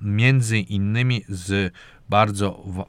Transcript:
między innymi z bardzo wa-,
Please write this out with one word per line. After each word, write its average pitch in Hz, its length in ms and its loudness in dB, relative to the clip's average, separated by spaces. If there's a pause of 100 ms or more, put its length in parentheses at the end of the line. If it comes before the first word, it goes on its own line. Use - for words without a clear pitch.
między 113 580 2
innymi 107 680 -2
z 95 440 -2 (360)
bardzo 101 560 0
wa-, 95 240 -8